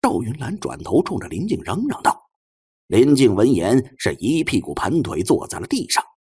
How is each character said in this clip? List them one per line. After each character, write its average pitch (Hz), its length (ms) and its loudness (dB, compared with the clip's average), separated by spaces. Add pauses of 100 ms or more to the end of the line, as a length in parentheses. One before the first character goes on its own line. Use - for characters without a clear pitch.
赵 104 200 0
云 113 160 -6
兰 160 220 -6
转 - 220 -8
头 127 200 2
冲 - 160 -4
着 - 100 -8
林 92 200 -6
静 - 140 -4
嚷 156 260 -4
嚷 - 140 -6
道。 - 180 0 (680)
林 135 280 6
静 123 180 6
闻 107 160 4
言 117 460 2
是 - 200 -2
一 151 280 0
屁 104 160 0
股 71 140 -10
盘 143 280 -2
腿 78 200 -4
坐 - 240 0
在 - 120 -10
了 - 80 -10
地 254 220 -4
上 - 160 -2 (180)